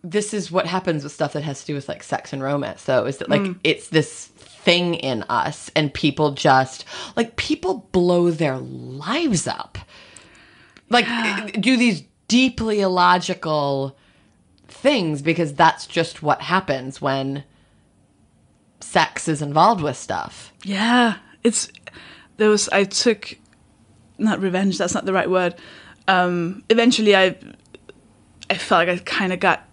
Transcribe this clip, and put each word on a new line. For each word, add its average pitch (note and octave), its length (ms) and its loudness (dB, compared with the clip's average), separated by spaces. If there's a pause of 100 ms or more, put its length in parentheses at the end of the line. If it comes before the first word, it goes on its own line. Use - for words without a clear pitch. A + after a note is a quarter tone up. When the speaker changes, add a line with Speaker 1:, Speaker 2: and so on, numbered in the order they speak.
Speaker 1:
this G3+ 300 -4
is G3 180 -6
what F3 140 0
happens F3 400 -2
with D3 80 -12
stuff D3 220 -4
that D3 80 -4
has D3+ 180 -8
to - 60 -16
do D3+ 80 -6
with, C#3 160 -8
like, - 120 -10
sex - 300 -8
and C3+ 100 -8
romance, C3+ 420 -6
though, B2+ 200 2
is C3+ 140 -6
that, - 100 -8
like, G3+ 140 2
Speaker 2:
Mm. F#3 200 -6
Speaker 1:
it's - 260 0
this - 360 0 (400)
thing F3 300 2
in B2 300 -4
us, - 520 -4
and D3+ 160 0
people D3 380 0
just, C3 560 2 (300)
like, A#3 200 -2
people D#4 560 -4
blow F3 380 4
their D3+ 260 -2
lives C#3 920 -4
up. - 300 -10 (1120)
Like, A#3+ 160 2
Speaker 2:
Yeah. A3 440 -4 (120)
Speaker 1:
do B3+ 160 2
these A3+ 260 2 (260)
deeply A3+ 520 2
illogical F3 1120 0 (760)
things E3+ 540 0
because D#3+ 320 0
that's D#3+ 320 2
just - 360 -4
what D3 200 0
happens C3+ 580 -4
when C3+ 440 -4 (1400)
sex - 480 -2
is D#3 140 -2
involved E3 400 4
with C#3 140 -4
stuff. - 560 -10 (120)
Speaker 2:
Yeah, A3 520 2 (260)
it's, - 260 0 (680)
there G#3+ 140 4
was, G#3 200 2
I G3 140 2
took, - 520 -2 (840)
not G#3+ 220 0
revenge, F#3 380 0
that's F3+ 160 -2
not G#3 100 -4
the F#3+ 80 -2
right F#3 180 0
word. F3+ 240 2 (540)
Um, F3+ 600 0
eventually A3 480 6
I, F#3 200 4 (1120)
I F#3+ 40 2
felt F3 320 2
like - 20 0
I F3+ 140 -2
kinda F#3 340 -2
got F3+ 360 0